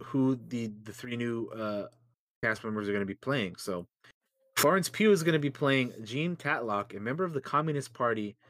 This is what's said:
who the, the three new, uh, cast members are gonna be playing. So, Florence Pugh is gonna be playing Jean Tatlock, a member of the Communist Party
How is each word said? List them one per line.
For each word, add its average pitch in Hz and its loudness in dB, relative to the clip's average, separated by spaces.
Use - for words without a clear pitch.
who 131 2
the, 117 -4
the 107 -12
three 123 -8
new, 117 -2
uh, 104 -4
cast 110 0
members 107 -4
are 101 2
gonna 101 0
be 98 -4
playing. 110 -2
So, 90 -6
Florence 170 4
Pugh 214 6
is 175 6
gonna 160 4
be 147 0
playing 135 2
Jean 147 -2
Tatlock, 117 -2
a 98 -8
member 131 -2
of 170 -2
the 135 -2
Communist 147 0
Party 110 0